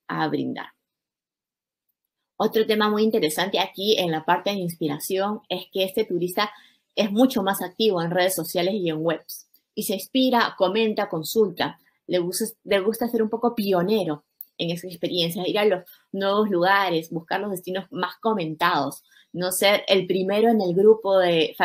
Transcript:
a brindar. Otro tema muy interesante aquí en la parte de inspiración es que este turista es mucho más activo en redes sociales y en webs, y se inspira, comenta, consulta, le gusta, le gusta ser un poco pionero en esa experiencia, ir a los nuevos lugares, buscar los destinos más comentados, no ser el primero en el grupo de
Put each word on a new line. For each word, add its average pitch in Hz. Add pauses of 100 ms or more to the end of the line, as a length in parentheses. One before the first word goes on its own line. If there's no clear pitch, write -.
a 160
brindar. 135 (1700)
Otro 220
tema 214
muy 214
interesante 190
aquí 196
en 180
la 156
parte 180
de 202
inspiración 185
es 185
que 190
este 202
turista 180 (460)
es 202
mucho 240
más 190
activo 185
en 170
redes 180
sociales 175
y 175
en 156
webs, - (260)
y 214
se 202
inspira, 240
comenta, 208
consulta, 170 (300)
le 175
gusta, 180 (180)
le 196
gusta 220
ser 226
un 214
poco 233
pionero 185 (360)
en 170
esa 175
experiencia, 175
ir 208
a 208
los 185 (280)
nuevos 202
lugares, 180
buscar 165
los 208
destinos 185
más 180
comentados, 160 (300)
no 180
ser 202
el 185
primero 190
en 220
el 175
grupo 196
de 170